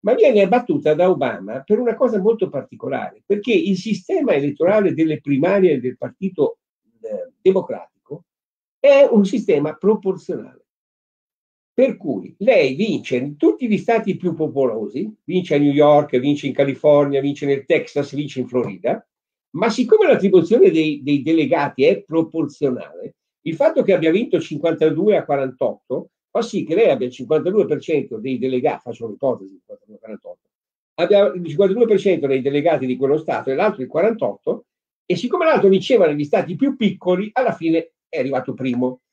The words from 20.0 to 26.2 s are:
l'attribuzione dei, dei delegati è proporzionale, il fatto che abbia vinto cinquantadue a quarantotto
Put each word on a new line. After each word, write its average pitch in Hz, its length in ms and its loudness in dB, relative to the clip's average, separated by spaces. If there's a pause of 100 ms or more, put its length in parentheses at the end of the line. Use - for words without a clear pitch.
l'attribuzione 190 640 4
dei, 156 320 -2
dei 139 200 0
delegati 143 600 0
è 190 180 2
proporzionale, 131 1120 -6 (320)
il 165 80 -6
fatto 294 280 0
che 190 120 4
abbia 160 160 2
vinto 196 280 0
cinquantadue 160 760 0
a 147 80 -2
quarantotto 131 840 -4 (240)